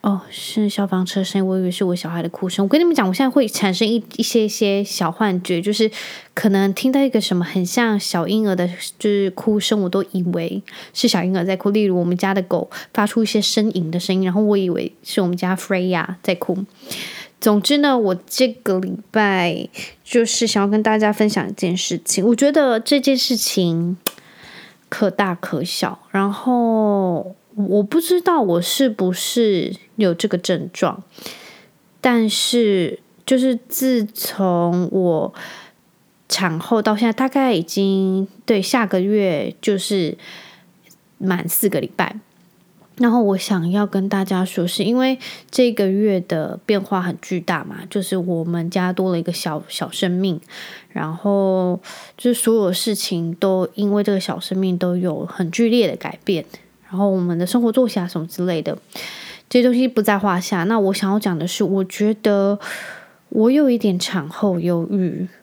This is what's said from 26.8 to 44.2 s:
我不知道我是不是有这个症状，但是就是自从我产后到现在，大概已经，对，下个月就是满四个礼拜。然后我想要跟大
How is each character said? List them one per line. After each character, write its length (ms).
我 280
不 180
知 200
道 200
我 220
是 260
不 240
是 600
有 180
这 140
个 100
症 340
状， 300
但 300
是 720
就 100
是 220
自 380
从 840
我 420
产 320
后 200
到 160
现 100
在， 60
大 160
概 240
已 100
经， 680
对， 160
下 240
个 140
月 600
就 160
是 400
满 300
四 200
个 120
礼 160
拜。 200
然 120
后 100
我 160
想 360
要 120
跟 240
大 160